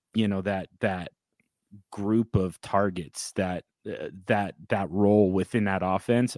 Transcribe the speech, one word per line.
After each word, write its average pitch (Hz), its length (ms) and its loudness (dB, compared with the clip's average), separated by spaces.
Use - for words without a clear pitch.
you 110 120 2
know, 98 140 0
that, 95 280 -4
that 92 320 -4
group 110 440 0
of 92 260 -2
targets, 92 720 -2
that, 90 300 -4
uh, 87 200 -10
that, 104 280 -2
that 98 200 -2
role 101 420 4
within 98 340 0
that 95 180 0
offense 117 540 0